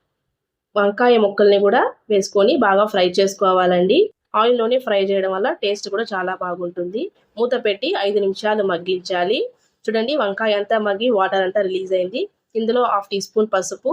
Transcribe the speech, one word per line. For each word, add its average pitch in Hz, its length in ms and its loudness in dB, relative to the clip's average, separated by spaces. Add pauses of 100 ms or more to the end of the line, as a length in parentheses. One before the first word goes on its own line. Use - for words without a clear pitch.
(760)
వంకాయ 208 420 2
ముక్కల్ని 202 400 4
కూడా 202 240 4 (260)
వేసుకొని 202 480 2
బాగా 208 300 4
ఫ్రై 190 240 2
చేసుకోవాలండి. 185 880 2 (360)
ఆయిల్‌లోనే 233 440 2
ఫ్రై 214 260 0
చేయడం 190 280 -2
వల్ల 196 200 -2
టేస్ట్ 208 360 -4
కూడా 202 160 -4
చాలా 185 320 -6
బాగుంటుంది. 180 680 -8 (340)
మూత 240 220 -2
పెట్టి 226 300 -2 (100)
ఐదు 202 220 0
నిమిషాలు 208 420 -2
మగ్గించాలి. 185 760 -2 (460)
చూడండి, 226 320 -2
వంకాయ 214 380 -2
అంతా 202 240 -2
మగ్గి 208 320 0
వాటర్ 190 340 2
అంతా 196 160 -2
రిలీజ్ 185 340 -2
అయింది. 185 280 -2 (320)
ఇందులో 226 300 0
హాఫ్ 202 260 0
టీ 202 100 -2
స్పూన్ 214 280 -2
పసుపు, 190 440 -4